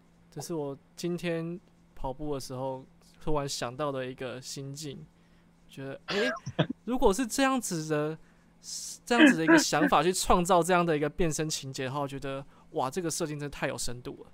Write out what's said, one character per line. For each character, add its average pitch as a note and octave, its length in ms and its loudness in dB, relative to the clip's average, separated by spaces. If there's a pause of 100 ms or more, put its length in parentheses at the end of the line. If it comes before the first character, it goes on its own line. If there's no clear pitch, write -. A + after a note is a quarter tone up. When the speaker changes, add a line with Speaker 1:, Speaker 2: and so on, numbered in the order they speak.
(320)
Speaker 1:
这 D3 100 -14
是 F3 120 -8
我 C#3+ 240 -6 (180)
今 F3 220 -4
天 E3 400 -4 (360)
跑 C3+ 180 -6
步 D3 220 -6
的 C3+ 60 -4
时 C3 140 -10
候 C3 320 -6 (360)
突 D3+ 180 2
然 C#3 80 -2
想 B2 280 -6
到 D3 160 -2
的 C3 140 -4
一 B2+ 80 -8
个 B2+ 280 -8
心 C#3 320 -10
境， D3+ 320 -12 (640)
觉 - 180 -12
得， C3+ 220 -10
诶， G#3 220 0 (260)
Speaker 2:
<laughs> - 300 -2
Speaker 1:
如 A#3 120 -2
果 G#3+ 160 6
是 C4 120 -2
这 B3 160 -2
样 C4+ 180 2
子 D#3+ 280 -6
的， D3+ 300 -2 (880)
这 A#3+ 120 2
样 D4 100 12
子 G#3+ 100 6
的 D#3+ 60 0
一 D#3+ 40 0
个 E4 100 10
想 D3+ 300 2
法 D3+ 160 6
去 F3+ 80 4
创 F#3 320 4
造 F3 180 6
这 F3 120 2
样 F3 120 4
的 E3 100 2
一 D3+ 40 2
个 D3 100 0
变 E3 220 0
身 D#3 180 -2
情 C3+ 220 -6
节 C3 140 -4
的 B2+ 60 -4
话， C#3+ 80 -4
我 C#3+ 80 -2
觉 C#3 120 -8
得， C3+ 260 -8 (260)
哇， C3+ 180 -2
这 F#3 120 -4
个 E3 80 -2
设 E3 160 -2
定 D3 140 -4
真 D3 100 -6
的 - 60 -14
太 D#3+ 120 -2
有 B2 100 -4
深 A#2+ 240 -6
度 - 220 -12
了。 - 100 -20